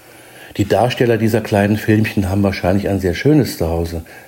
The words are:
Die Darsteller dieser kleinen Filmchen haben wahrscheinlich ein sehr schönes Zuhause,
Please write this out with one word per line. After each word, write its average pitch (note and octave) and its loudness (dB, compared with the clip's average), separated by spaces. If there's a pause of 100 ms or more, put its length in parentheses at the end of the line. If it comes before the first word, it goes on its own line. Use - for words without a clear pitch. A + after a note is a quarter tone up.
(580)
Die G2+ 0
Darsteller A#2 2
dieser A2 0
kleinen G#2 0
Filmchen G#2+ 0
haben G2 0
wahrscheinlich G2 0
ein G2 -2
sehr F2+ -2
schönes C#3+ 2
Zuhause, E2 -4 (260)